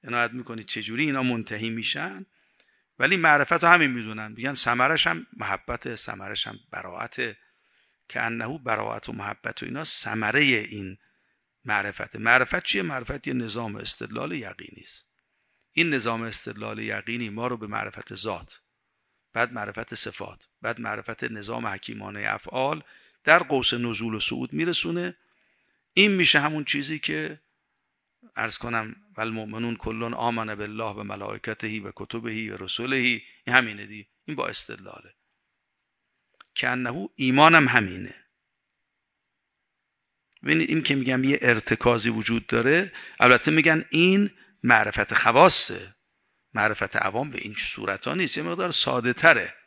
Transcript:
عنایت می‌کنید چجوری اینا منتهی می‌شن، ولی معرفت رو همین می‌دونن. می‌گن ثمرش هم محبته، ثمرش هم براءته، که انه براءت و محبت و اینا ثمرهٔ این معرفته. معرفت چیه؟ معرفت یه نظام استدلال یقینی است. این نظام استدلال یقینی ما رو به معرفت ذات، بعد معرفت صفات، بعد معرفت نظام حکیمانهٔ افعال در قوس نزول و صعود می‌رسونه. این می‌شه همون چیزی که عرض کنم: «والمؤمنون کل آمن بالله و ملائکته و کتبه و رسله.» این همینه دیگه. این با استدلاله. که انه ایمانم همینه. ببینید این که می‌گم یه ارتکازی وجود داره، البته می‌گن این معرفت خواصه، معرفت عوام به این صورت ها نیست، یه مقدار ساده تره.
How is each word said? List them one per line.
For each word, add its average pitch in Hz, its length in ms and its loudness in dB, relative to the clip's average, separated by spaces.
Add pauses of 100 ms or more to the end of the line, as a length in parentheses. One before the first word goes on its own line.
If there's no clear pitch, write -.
عنایت 120 280 -2
می‌کنید 117 340 -10
چجوری 117 400 -4
اینا 135 180 0
منتهی 113 460 -2
می‌شن، 147 560 -6 (720)
ولی 156 180 4
معرفت 156 460 4
رو 170 60 6
همین 165 220 6
می‌دونن. 107 400 -6
می‌گن 117 220 -6
ثمرش 123 540 2
هم 165 200 -2 (100)
محبته، 117 580 -6
ثمرش 101 520 -8
هم 107 120 -14 (120)
براءته، 104 680 -8 (720)
که 123 120 -6
انه 117 360 -4
براءت 113 520 -4
و 117 40 -8
محبت 104 500 -8
و - 20 -8
اینا 143 180 -8
ثمرهٔ 110 840 0
این 98 280 -8 (680)
معرفته. 101 540 -4
معرفت 123 440 2
چیه؟ 202 180 -2
معرفت 139 460 -8
یه 139 60 -4
نظام 113 420 -6
استدلال - 560 -8
یقینی 113 500 -12
است. - 280 -20 (640)
این 165 160 2
نظام 117 320 -2
استدلال 107 580 -8
یقینی 110 500 -6
ما 113 180 -6
رو 123 100 -4
به 107 100 -10
معرفت 104 480 -8
ذات، 92 460 -8 (720)
بعد 120 200 0
معرفت 110 420 -8
صفات، 98 520 -10 (140)
بعد 117 200 -4
معرفت 107 420 -8
نظام 113 440 -8
حکیمانهٔ 104 680 -6
افعال 135 500 -4 (400)
در 165 160 6
قوس 131 340 0
نزول 117 400 -2
و 107 60 -4
صعود 127 340 -4
می‌رسونه. 170 640 -2 (800)
این 202 180 8
می‌شه 175 280 6
همون 151 240 0
چیزی 143 360 -4
که 156 400 -6 (960)
عرض 110 220 -4
کنم: 113 380 -4 (220)
«والمؤمنون 110 580 -4
کل 113 280 -6
آمن 117 520 -2
بالله 104 400 -8
و 104 80 -10
ملائکته 104 800 -8
و 98 140 -12
کتبه 110 580 -8
و 95 100 -12
رسله.» 123 320 -4
این 123 260 2 (340)
همینه 107 300 2
دیگه. 104 220 -18 (180)
این 156 100 -8
با - 120 -2
استدلاله. - 680 -10 (1400)
که 123 140 0
انه 127 460 -6
ایمانم 143 520 8
همینه. 98 460 0 (2250)
ببینید 160 260 2
این 156 140 2
که 139 120 2
می‌گم 131 280 0
یه 139 180 2
ارتکازی 117 680 4
وجود 113 380 -2
داره، 143 440 2 (280)
البته 123 320 8
می‌گن 160 380 4
این 190 400 6 (340)
معرفت 107 500 4
خواصه، 113 840 6 (580)
معرفت 107 420 0
عوام 117 340 0
به 135 80 -8
این 104 200 -8
صورت 98 500 -4
ها 135 60 -2
نیست، 175 240 -2
یه 151 60 -4
مقدار 170 280 -4
ساده 123 420 2
تره. 123 420 4 (120)